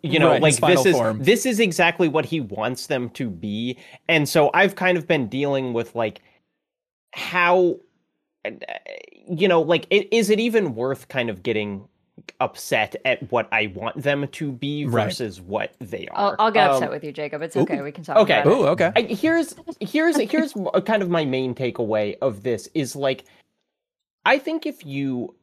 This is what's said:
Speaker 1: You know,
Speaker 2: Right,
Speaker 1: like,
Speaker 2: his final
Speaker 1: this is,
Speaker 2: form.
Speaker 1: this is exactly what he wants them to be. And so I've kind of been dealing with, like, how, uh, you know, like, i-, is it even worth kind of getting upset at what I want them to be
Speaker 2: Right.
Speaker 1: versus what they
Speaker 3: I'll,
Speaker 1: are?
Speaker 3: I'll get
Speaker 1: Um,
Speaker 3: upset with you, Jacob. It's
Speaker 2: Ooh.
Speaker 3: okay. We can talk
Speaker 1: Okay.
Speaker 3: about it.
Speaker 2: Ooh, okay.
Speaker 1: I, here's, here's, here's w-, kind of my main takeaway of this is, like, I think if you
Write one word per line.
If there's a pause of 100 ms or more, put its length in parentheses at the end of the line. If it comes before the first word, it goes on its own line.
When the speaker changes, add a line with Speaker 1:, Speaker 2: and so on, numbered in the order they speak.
Speaker 1:
You
know,
Speaker 2:
Right,
Speaker 1:
like,
Speaker 2:
his
final
Speaker 1:
this
is,
Speaker 2:
form.
Speaker 1:
this
is
exactly
what
he
wants
them
to
be. (320)
And
so
I've
kind
of
been
dealing
with,
like, (960)
how, (640)
uh, (800)
you
know,
like,
i-,
is
it
even
worth
kind
of
getting (540)
upset
at
what
I
want
them
to
be
Speaker 2:
Right.
Speaker 1:
versus
what
they
Speaker 3:
I'll,
Speaker 1:
are?
Speaker 3:
I'll
get
Speaker 1:
Um,
Speaker 3:
upset
with
you,
Jacob.
It's
Speaker 2:
Ooh.
Speaker 3:
okay.
We
can
talk
Speaker 1:
Okay.
Speaker 3:
about
it.
Speaker 2:
Ooh,
okay.
Speaker 1:
I,
here's, (240)
here's,
here's
w-,
kind
of
my
main
takeaway
of
this
is,
like, (1000)
I
think
if
you